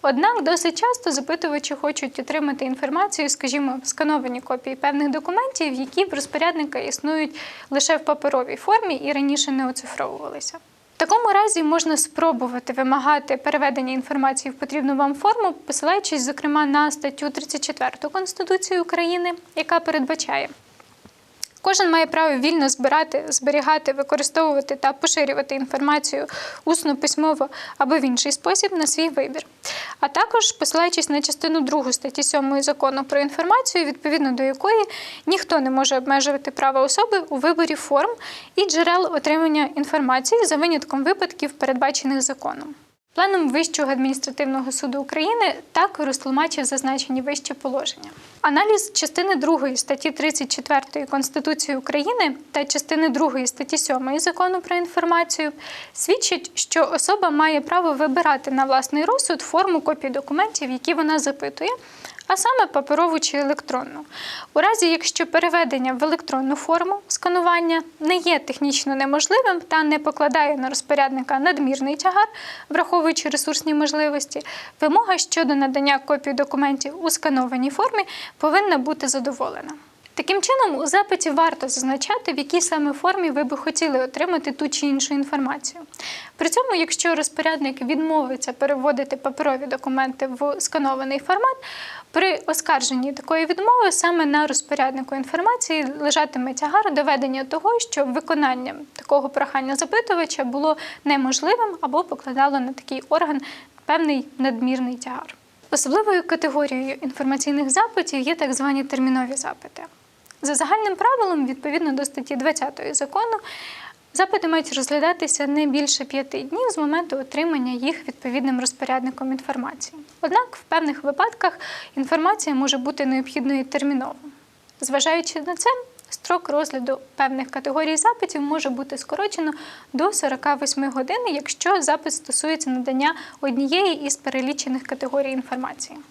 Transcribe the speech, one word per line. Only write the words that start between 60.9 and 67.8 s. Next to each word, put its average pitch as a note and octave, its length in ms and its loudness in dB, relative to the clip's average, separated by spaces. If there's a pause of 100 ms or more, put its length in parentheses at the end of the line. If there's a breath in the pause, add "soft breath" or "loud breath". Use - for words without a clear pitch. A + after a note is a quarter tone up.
вона D#4 240 2
запитує, C#4 520 -4 (560 loud breath)
а F#4+ 100 2
саме A#4 300 2
паперову D#4 520 2
чи D4 180 -2
електронну. C#4+ 680 -4 (500 loud breath)
У D4 60 6
разі, F#4+ 300 4
якщо E4 360 0
переведення D#4+ 680 2
в C4 120 0
електронну C#4+ 520 0
форму F4 420 0 (100)
сканування E4+ 720 2 (180)